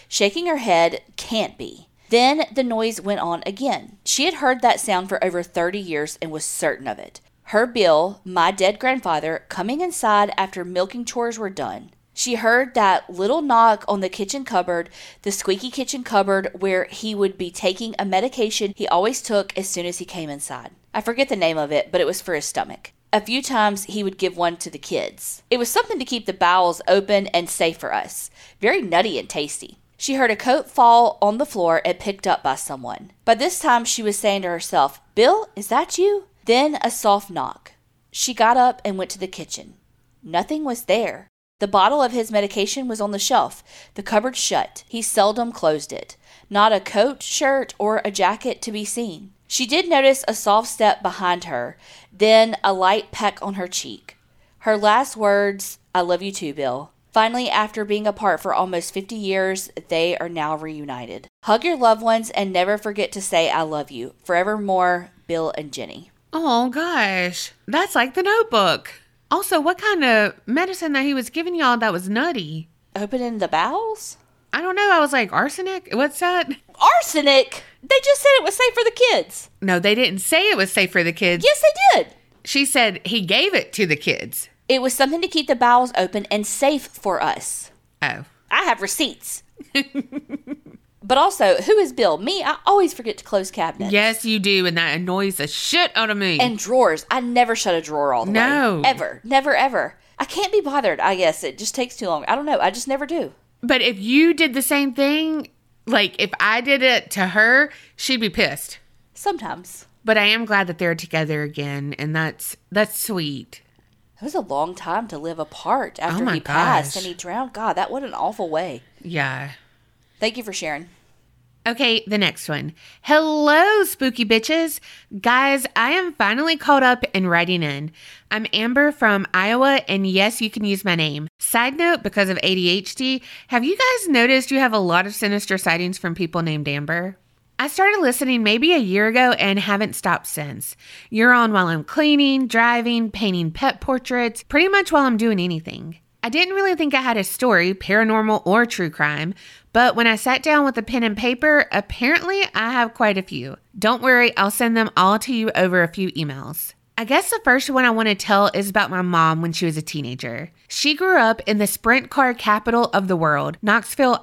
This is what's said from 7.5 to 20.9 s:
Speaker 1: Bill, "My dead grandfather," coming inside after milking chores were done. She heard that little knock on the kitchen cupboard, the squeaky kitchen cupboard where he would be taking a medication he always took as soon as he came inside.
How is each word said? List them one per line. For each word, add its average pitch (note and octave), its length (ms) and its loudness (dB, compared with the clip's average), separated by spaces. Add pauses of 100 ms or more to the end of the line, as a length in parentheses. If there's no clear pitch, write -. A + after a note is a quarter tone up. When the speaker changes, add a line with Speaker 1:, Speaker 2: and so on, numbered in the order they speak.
Speaker 1:
Bill, F#3+ 580 2
"My F3+ 280 2
dead G3 260 0
grandfather," E3 720 -2
coming A#3 320 -6
inside G#3+ 560 2
after F#3+ 260 -6
milking F#3 400 -4
chores A#3 360 -6
were G#3+ 100 -6
done. A#2+ 400 -8 (240)
She B3 220 -4
heard A#3+ 400 2
that G3 340 2
little G3 320 0
knock A3+ 460 4
on G3+ 140 -2
the F#3 60 -4
kitchen G#3+ 380 -8
cupboard, F3 460 -2 (320)
the G3+ 80 -4
squeaky G3 400 -4
kitchen B3+ 320 -6
cupboard G3 500 0
where F#3 380 -2
he A3 240 -8
would G3 240 -2
be F3+ 100 -6
taking G3 480 -4
a G3+ 80 -2
medication G#3 680 -2
he G#3+ 120 -6
always G#3 320 0
took G3+ 380 -4
as F#3+ 100 -6
soon F3 200 -6
as F3 100 -8
he F3+ 80 -12
came E3 240 -10
inside. C#3 400 -12 (240)